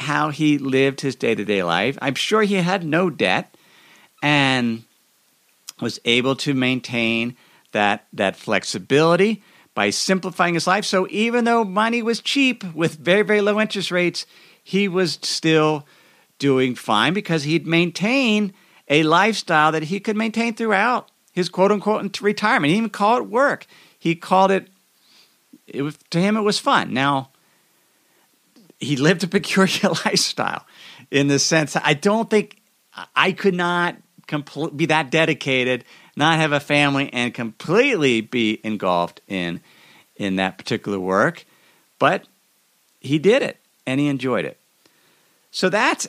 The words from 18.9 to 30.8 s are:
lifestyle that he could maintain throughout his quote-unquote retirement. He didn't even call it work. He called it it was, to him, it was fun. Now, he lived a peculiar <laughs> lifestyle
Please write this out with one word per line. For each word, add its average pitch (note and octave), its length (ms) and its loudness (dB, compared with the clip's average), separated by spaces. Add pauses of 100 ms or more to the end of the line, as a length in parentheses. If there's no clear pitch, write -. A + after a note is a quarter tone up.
lifestyle E3 680 2
that D#3+ 120 -2
he F3+ 140 -6
could G#3 180 -4
maintain A3+ 380 -2
throughout A3+ 560 0 (220)
his F3+ 160 -2
quote-unquote G3+ 720 0
retirement. G#3 480 0
He E3 60 4
didn't A3+ 100 0
even G#3+ 60 -4
call G#3+ 260 2
it A#3 100 -4
work. A3+ 400 0 (320)
He E3 160 -2
called F#3+ 360 2
it F#3+ 180 -2 (960)
it - 160 -8
was, D3 140 -6 (140)
to E3 100 -2
him, G#3 160 0
it A3 60 -2
was G3+ 160 0
fun. A3+ 340 0
Now, C3+ 380 0 (1500)
he C#3 180 -2
lived E3 280 2
a F3 40 -2
peculiar F#3+ 680 0
<laughs> - 60 -6
lifestyle - 640 -2 (440)